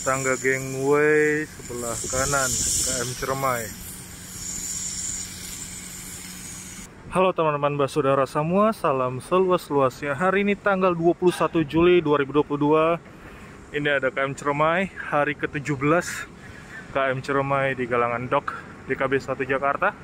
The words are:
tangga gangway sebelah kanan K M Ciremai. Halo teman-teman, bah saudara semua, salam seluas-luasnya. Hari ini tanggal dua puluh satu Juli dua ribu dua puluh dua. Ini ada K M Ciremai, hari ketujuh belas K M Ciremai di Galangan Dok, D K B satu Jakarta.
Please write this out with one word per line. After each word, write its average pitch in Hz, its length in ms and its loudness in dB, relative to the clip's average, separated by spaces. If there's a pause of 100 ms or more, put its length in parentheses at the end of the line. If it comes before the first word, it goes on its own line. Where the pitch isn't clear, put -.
tangga 131 320 0
gangway 143 1120 2
sebelah 120 480 -8 (160)
kanan 135 400 0
K - 360 0 (120)
M 120 160 -4
Ciremai. 131 480 -2 (3500)
Halo 185 160 4
teman-teman, 147 480 0
bah 139 80 4
saudara 135 400 2
semua, 185 480 2
salam 127 480 0
seluas-luasnya. 147 960 2
Hari 190 240 2
ini 202 160 0
tanggal 190 320 2
dua 170 240 4
puluh 180 160 4
satu 165 320 2
Juli 170 400 6
dua 147 160 4
ribu 135 160 0
dua 147 80 6
puluh 147 160 -2
dua. 151 260 6 (880)
Ini 147 320 0
ada 131 80 2
K - 80 -6
M 135 160 -2
Ciremai, 156 560 0 (160)
hari 147 320 0
ketujuh 143 400 -4
belas 156 480 0 (640)
K 135 160 0
M 131 160 -2
Ciremai 139 560 0
di 123 80 -2
Galangan 120 400 0
Dok, 139 240 0 (400)
D 135 80 -4
K 139 80 0
B 131 80 0
satu 131 320 -2
Jakarta. 139 560 0